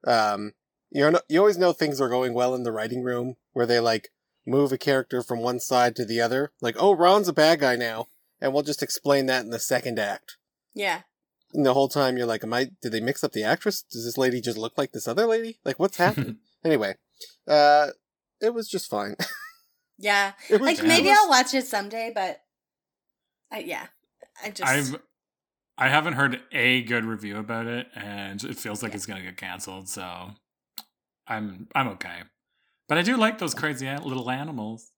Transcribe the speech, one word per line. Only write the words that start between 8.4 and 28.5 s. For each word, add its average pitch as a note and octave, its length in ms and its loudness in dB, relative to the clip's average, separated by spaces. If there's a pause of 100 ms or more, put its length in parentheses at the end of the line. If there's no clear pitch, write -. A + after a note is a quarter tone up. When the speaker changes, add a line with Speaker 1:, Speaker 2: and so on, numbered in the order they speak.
Speaker 1:
we'll D3 100 2
just D3 180 -6
explain C#3 440 2
that C3 180 0
in G#2+ 60 -12
the A2+ 100 -6
second A#2+ 400 -2
act." G2+ 380 -6 (360)
Speaker 2:
Yeah. F#3 280 -4 (520)
Speaker 1:
And D3+ 120 0
the B2+ 80 6
whole C#3 160 4
time C3 260 0
you're B2 100 -2
like, A2+ 160 -4
"Am A2+ 120 -6
I, B2+ 160 0 (120)
did A2+ 120 -6
they A2 80 -2
mix B2+ 200 -2
up D3+ 120 -4
the G#2+ 100 -4
actress? E3 380 -2
Does A#2 240 -12
this A#2+ 120 -6
lady B2+ 220 2
just A2 180 -4
look A2 200 -6
like C#3 160 -4
this - 160 -8
other F#3+ 160 0
lady? A3+ 400 -2
Like, C3+ 120 -4
what's F#3+ 200 0
happening?" F3 440 0
Speaker 3:
<laughs> - 60 -20 (160)
Speaker 1:
Anyway, G#2+ 320 0 (540)
uh, D3 380 6 (540)
it A#3 120 0
was A3+ 160 -6
just - 200 -6
fine. G2+ 300 -4
<laughs> - 800 -14
Speaker 2:
Yeah. G3+ 320 0 (180)
Speaker 1:
It - 40 4
was B3 140 4
Speaker 2:
Like, D#4+ 100 2
Speaker 1:
just E4 100 0
Speaker 2:
maybe E4+ 220 6
Speaker 3:
Yeah. G#4 100 8
Speaker 2:
I'll G4 100 6
watch B3+ 240 4
it C4 140 0
someday, A3+ 480 -6
but F#3+ 240 -4 (1120)
I, G#3+ 80 -10
yeah, E3+ 280 -10 (540)
I G#3 100 -10
just C#3 200 -4
Speaker 3:
I've, C#3 300 -2 (760)
I C3 120 2
haven't D#3 240 2
heard B2+ 260 0 (140)
a B2+ 300 2
good A#2 200 -2
review G#2 360 -8
about A2+ 280 -6
it, A#2+ 260 -8
and G2+ 520 -12
it - 120 -10